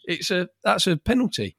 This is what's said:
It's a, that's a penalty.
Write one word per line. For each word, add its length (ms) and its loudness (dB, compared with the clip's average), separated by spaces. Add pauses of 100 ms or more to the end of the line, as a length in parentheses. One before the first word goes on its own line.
It's 260 -4
a, 180 -2 (140)
that's 240 2
a 120 2
penalty. 600 0